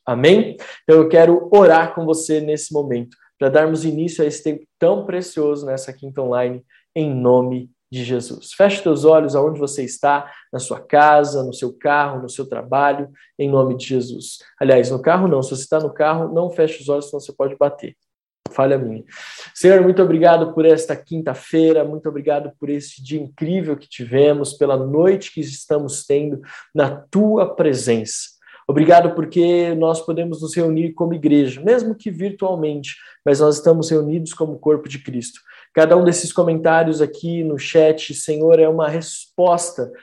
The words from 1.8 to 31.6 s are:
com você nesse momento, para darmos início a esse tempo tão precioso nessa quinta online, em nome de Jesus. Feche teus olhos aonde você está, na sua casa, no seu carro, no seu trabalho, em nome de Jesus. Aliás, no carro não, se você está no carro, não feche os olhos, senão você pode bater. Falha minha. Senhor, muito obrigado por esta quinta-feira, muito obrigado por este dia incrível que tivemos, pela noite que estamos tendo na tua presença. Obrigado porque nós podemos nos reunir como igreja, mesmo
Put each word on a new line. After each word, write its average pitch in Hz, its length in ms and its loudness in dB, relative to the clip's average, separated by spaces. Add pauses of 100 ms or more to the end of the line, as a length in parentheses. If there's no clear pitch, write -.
com 165 80 -8
você 160 380 -2
nesse 151 320 -6
momento, 123 420 -6 (240)
para 139 80 0
darmos 156 380 0
início 160 360 -4
a 151 60 2
esse 147 160 -8
tempo 151 220 -6 (120)
tão 202 280 0
precioso 160 600 -4
nessa 131 280 -8
quinta 135 280 -12
online, 123 440 -4 (280)
em 151 220 -4
nome 127 560 0 (180)
de 127 140 -10
Jesus. 120 480 -8
Feche 196 320 2
teus 147 220 0
olhos 151 320 4
aonde 151 200 0
você 139 280 -6
está, 143 440 -4 (220)
na 123 80 -8
sua - 220 -10
casa, 147 600 4
no 127 120 -8
seu 123 180 -8
carro, 143 500 -2
no 127 60 -12
seu 131 180 -12
trabalho, 139 640 -2 (300)
em 143 100 -4
nome 131 280 0
de - 80 -14
Jesus. 120 540 -6 (200)
Aliás, 127 320 4
no 131 100 -6
carro 180 280 2
não, 135 120 0
se 131 100 -6
você 131 100 -8
está 156 180 -2
no 151 140 -6
carro, 160 400 -2
não 175 180 -2
feche 160 300 -2
os 135 80 -8
olhos, 143 200 -4
senão 143 120 -10
você 139 100 -18
pode 135 240 -6
bater. 143 400 -4 (540)
Falha 135 280 0
minha. 113 260 -8 (500)
Senhor, 185 280 6
muito 185 200 4
obrigado 165 520 4
por 160 120 2
esta 156 300 4
quinta-feira, 160 880 -2
muito 151 240 -10
obrigado 143 500 -4
por 143 120 -10
este 143 340 -10
dia 147 160 -8
incrível 156 560 -6
que - 140 -14
tivemos, 139 640 0
pela 139 240 0
noite 160 560 -2
que 160 80 -8
estamos 143 640 -8
tendo 143 340 -4 (340)
na 143 160 0
tua 208 640 0
presença. 120 760 -2 (360)
Obrigado 160 480 4
porque 170 600 0
nós 160 240 0
podemos 165 420 -6
nos 156 140 -8
reunir 165 380 -2
como 165 200 -4
igreja, 147 460 2
mesmo 220 340 0